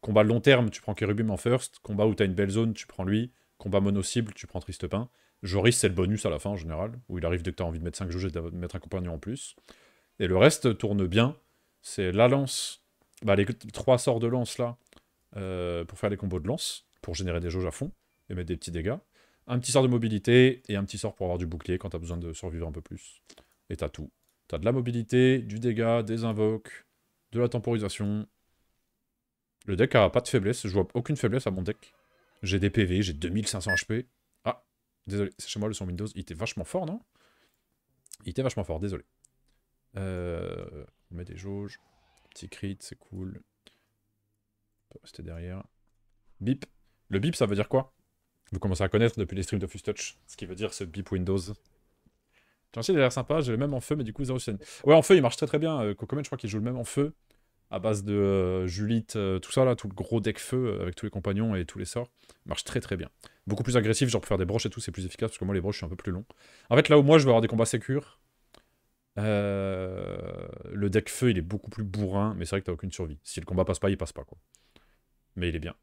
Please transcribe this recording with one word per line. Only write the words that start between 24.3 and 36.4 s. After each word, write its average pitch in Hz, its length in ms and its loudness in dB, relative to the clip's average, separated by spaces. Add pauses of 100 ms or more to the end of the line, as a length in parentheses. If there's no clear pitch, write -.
T'as 82 120 -6
de 85 60 -4
la 117 60 4
mobilité, 123 680 4
du 110 200 -8
dégât, 117 440 2
des 113 200 -4
invoques, 110 640 -2 (480)
de 117 80 0
la 120 80 2
temporisation. 104 760 -2 (1400)
Le 101 100 -2
deck 117 200 4
a 101 140 8
pas - 120 2
de - 80 -10
faiblesse, 110 360 0
je 101 60 -2
vois 92 220 2
aucune 127 240 -2
faiblesse 120 300 0
à 104 40 0
mon 92 120 -4
deck. - 300 -8 (500)
J'ai 98 140 0
des 98 120 4
P 101 160 4
V, 92 160 2
j'ai 95 100 0
deux 76 160 -6
mille 101 180 -2
cinq - 140 -4
cents 98 120 -4
H - 140 -2
P. 113 220 -4 (380)
Ah, - 180 -6 (420)
désolé, 98 320 -2
c'est - 120 -14
chez 107 100 -8
moi 104 80 -2
le 110 60 -4
son 101 120 -8
Windows, 90 220 -4
il - 140 -10
était 87 120 -10
vachement 90 300 -6